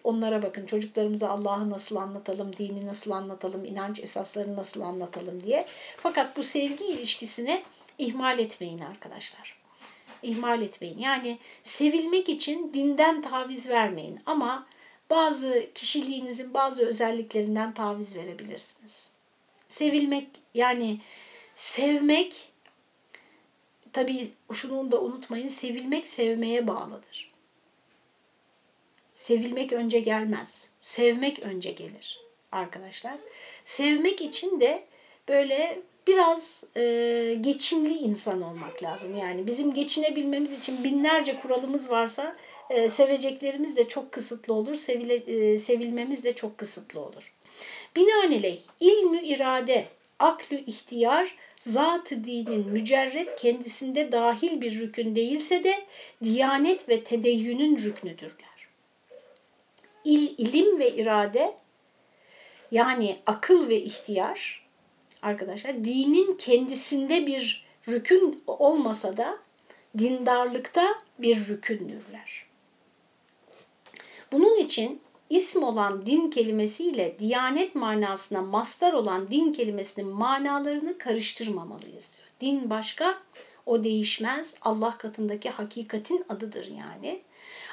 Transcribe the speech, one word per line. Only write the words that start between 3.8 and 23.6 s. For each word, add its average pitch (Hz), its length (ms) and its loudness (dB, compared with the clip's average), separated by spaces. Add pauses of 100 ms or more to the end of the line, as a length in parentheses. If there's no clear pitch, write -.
esaslarını 202 560 -8
nasıl 202 260 -10
anlatalım 180 600 -10
diye. 269 220 0 (320)
Fakat 320 400 -2
bu 285 60 -4
sevgi 285 420 -4
ilişkisine... 247 800 -4 (340)
İhmal 254 420 -2
etmeyin 175 400 -6
arkadaşlar. - 800 -16 (680)
İhmal 233 380 0
etmeyin. 175 380 -8
Yani 247 380 -2 (260)
sevilmek 330 640 2
için 311 440 -4
dinden 285 480 4
taviz 254 480 -6
vermeyin. 185 560 0
Ama 247 420 -2 (420)
bazı 269 640 2
kişiliğinizin 254 800 -4
bazı 262 320 2
özelliklerinden 220 880 -2
taviz 208 420 -6
verebilirsiniz. - 960 -16 (560)
Sevilmek, 285 600 0 (260)
yani 240 460 2 (560)
sevmek, 294 960 2 (1400)